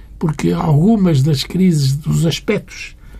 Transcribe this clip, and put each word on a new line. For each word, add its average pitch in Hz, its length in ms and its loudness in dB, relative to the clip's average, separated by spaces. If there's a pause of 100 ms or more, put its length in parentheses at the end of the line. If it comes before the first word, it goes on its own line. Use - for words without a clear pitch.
(180)
Porque 170 340 -2
algumas 170 680 2
das 139 220 0
crises, 156 520 0
dos 151 300 -2
aspectos - 680 -6 (240)